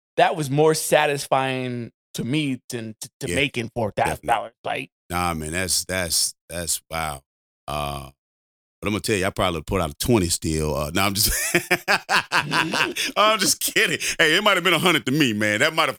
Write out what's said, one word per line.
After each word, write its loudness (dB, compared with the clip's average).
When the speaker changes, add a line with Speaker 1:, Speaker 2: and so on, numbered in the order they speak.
Speaker 1:
that 4
was -4
more 6
satisfying 0
to -6
me -2
than -8
t-, -14
to -6
Speaker 2:
Yeah. 0
Speaker 1:
making -2
four -2
thousand -2
dollars. -2
Speaker 2:
Definitely. -4
Speaker 1:
Like -14
Speaker 2:
Nah, -2
man, -6
that's, -2
that's, -2
that's -6
wow. -6
Uh, -6
but -4
I'm -2
gonna -2
tell 0
you, 0
I 0
probably -2
put -2
out -2
a -14
twenty 2
still. -2
Uh, -4
no, 0
I'm 0
just, 0
<laughs> -2
I'm 4
just 0
kidding. 0
Hey, 6
it 2
might 4
have -2
been 4
a 2
hundred 2
to 0
me, 4
man. 2
That 4
might 2
have -6